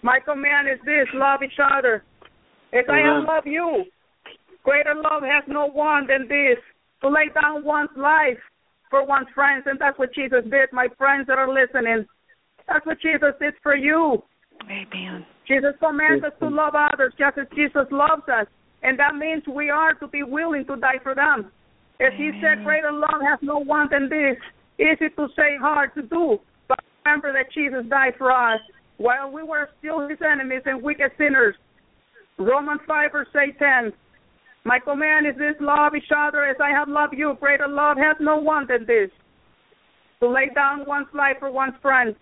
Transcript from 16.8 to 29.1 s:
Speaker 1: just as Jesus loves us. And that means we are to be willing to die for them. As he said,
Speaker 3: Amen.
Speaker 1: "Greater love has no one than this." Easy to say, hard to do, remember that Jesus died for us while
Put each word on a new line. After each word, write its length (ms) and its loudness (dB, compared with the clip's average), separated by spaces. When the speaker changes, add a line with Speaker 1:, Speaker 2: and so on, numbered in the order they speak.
Speaker 1:
just 200 0
as 80 -8
Jesus 340 0
loves 380 0
us. 180 0
And 160 0
that 160 2
means 340 -6
we 220 -2
are 240 2
to 120 -12
be 160 -6
willing 440 -4
to 100 -8
die 260 0
for 120 -4
them. 360 0
As 160 2
he 160 -4
said, 180 0
Speaker 3:
Amen. 40 -14
Speaker 1:
"Greater 280 0
love 300 -2
has 180 2
no 180 -2
one 320 0
than 200 0
this." 260 0
Easy 380 2
to 180 -4
say, 220 0
hard 380 0
to 80 -8
do, 380 0
remember 280 0
that 200 -2
Jesus 360 -4
died 300 2
for 140 2
us 280 2
while 340 -2